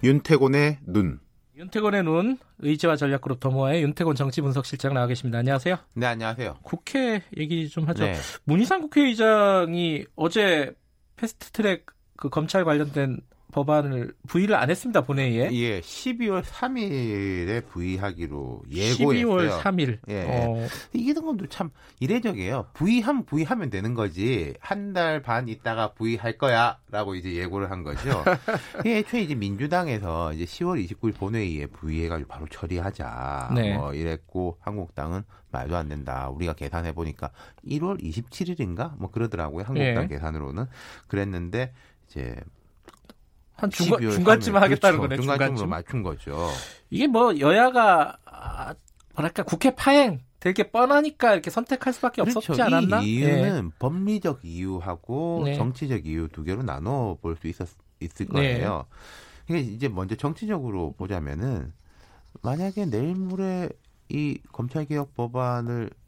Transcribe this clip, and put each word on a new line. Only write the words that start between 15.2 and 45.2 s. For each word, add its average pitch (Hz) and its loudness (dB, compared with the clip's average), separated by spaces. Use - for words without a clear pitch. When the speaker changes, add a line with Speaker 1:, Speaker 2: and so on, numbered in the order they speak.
Speaker 1:
예, 117 0
십이월 226 -2
삼 254 -6
일에 110 -2
부의하기로 85 -6
예고했어요. 120 2
Speaker 2:
십이월 202 2
삼 180 0
일. 123 -2
Speaker 1:
예. 101 -4
Speaker 2:
어. 117 -2
Speaker 1:
이게 247 0
건 311 -4
참 175 -6
이례적이에요. 131 -2
부의하면 233 2
부의하면 160 -2
되는 101 -2
거지. 98 -2
"한 202 -6
달 165 0
반 123 -2
있다가 113 -4
부의할 113 -2
거야"라고 113 0
이제 90 -6
예고를 92 -4
한 92 -8
거죠. 82 -2
Speaker 2:
<laughs> - -2
Speaker 1:
이게 226 2
애초에 220 -2
이제 151 -2
민주당에서 101 -2
이제 80 -4
시월 170 -4
이십구 92 -4
일 107 0
본회의에 95 -4
부의해가지고 78 -4
바로 78 -12
처리하자. 87 -6
Speaker 2:
네. 107 0
Speaker 1:
뭐 71 -6
이랬고, 82 -6
한국당은 90 -8
말도 67 -4
안 80 -4
된다. 67 -8
우리가 80 -6
계산해 85 -6
보니까 78 -8
일월 170 -4
이십칠 117 -6
일인가? 143 -4
뭐 95 -8
그러더라고요. 85 -4
한국당 127 0
Speaker 2:
예. 76 -4
Speaker 1:
계산으로는. 76 -6
그랬는데 101 -2
이제 62 -8
Speaker 2:
한 202 -2
중간, 175 2
Speaker 1:
십이월 110 2
Speaker 2:
중간쯤 214 6
Speaker 1:
삼 202 4
일. 196 8
Speaker 2:
하겠다는 190 6
Speaker 1:
그렇죠. 98 0
Speaker 2:
거네, 123 -2